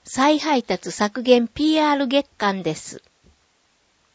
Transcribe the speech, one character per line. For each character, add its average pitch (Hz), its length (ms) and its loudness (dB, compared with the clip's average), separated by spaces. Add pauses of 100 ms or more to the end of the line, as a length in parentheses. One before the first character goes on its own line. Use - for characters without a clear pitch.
再 285 380 2
配 285 240 0
達 180 260 -6
削 208 320 -4
減 240 240 4
ピ 311 300 0
ー 302 120 2
ア 294 60 2
ー - 20 0
ル 277 120 -2
月 277 280 0
間 196 280 -4
で 160 100 -2
す。 - 300 -16 (1120)